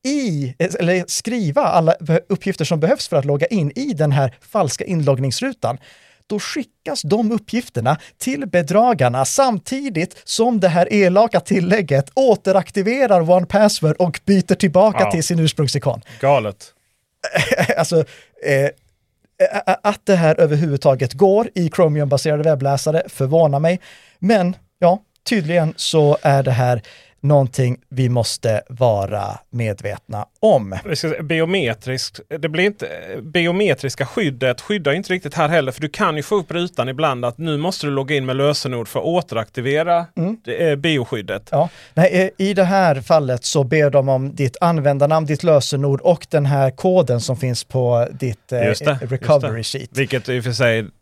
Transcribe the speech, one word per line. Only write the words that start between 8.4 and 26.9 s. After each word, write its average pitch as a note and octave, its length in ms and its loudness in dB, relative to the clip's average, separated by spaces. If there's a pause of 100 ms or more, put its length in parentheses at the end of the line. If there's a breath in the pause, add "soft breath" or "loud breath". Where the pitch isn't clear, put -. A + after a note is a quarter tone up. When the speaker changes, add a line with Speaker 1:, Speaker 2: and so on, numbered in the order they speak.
Speaker 1:
bedragarna E3 800 2
samtidigt B3+ 1000 -2
som A#3 360 0
det F#3 80 4
här F3 240 2
elaka G3 480 4
tillägget F3+ 760 0
återaktiverar G3+ 1160 2
One F3+ 160 4
Password G3+ 520 2
och E3 260 0
byter F#3+ 300 2
tillbaka F#3+ 460 4
Speaker 2:
Ja. - 100 2
Speaker 1:
till E3 140 -2
sin E3+ 140 -2
ursprungsikon. C#3+ 640 0 (200)
Speaker 2:
Galet. B2 520 0 (480)
Speaker 1:
<laughs> - 580 0
Alltså, E3 200 0 (460 loud breath)
eh, C#3 200 2
ä-, C#3+ 60 0 (960)
ä-, F#3 160 2
att G#3 220 -2
det G3 120 4
här D#3+ 240 2
överhuvudtaget C#3+ 720 2
går G3+ 420 2
i E3+ 160 0
Chromium-baserade D3 720 0
webbläsare D3 680 0
förvånar C#3+ 520 2
mig. F3 200 0 (380 loud breath)
Men F#3 380 2 (220)
ja, F3+ 240 2 (260)
tydligen E3+ 480 0
så D3+ 460 2
är C#3 200 2
det C3 100 0
här B2 300 0 (380 loud breath)